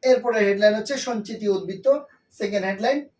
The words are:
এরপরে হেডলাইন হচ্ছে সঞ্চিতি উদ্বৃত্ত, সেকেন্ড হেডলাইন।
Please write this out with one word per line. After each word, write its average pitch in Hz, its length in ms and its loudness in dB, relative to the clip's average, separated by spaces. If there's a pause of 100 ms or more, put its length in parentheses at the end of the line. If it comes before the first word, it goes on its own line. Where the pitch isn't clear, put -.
এরপরে 247 380 2
হেডলাইন 202 340 4
হচ্ছে 220 220 -6
সঞ্চিতি 220 520 -6
উদ্বৃত্ত, 185 380 -2 (520)
সেকেন্ড 202 280 -2
হেডলাইন। 214 320 -2 (200)